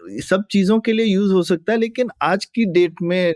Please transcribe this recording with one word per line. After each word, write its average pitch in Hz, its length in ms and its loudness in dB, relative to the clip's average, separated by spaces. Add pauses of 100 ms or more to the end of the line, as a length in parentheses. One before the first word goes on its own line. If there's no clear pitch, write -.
सब 120 500 -4
चीजों 202 280 2
के 226 140 0
लिए 226 120 2
यूज़ 196 280 2
हो 180 100 4
सकता 170 280 -2
है, 233 60 0
लेकिन 226 320 -2 (120)
आज 180 240 -2
की 226 200 -2
डेट 175 360 2
में 175 340 0